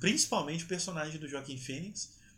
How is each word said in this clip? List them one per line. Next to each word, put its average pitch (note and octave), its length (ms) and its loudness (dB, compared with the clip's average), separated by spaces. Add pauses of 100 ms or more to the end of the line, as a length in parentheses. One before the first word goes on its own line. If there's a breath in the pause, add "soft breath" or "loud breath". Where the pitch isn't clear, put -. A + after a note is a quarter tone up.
principalmente E3 640 4
o - 20 -12
personagem D#3+ 520 -2
do D3+ 100 -6
Joaquin C3+ 280 -4
Phoenix. D3 580 -6 (240 soft breath)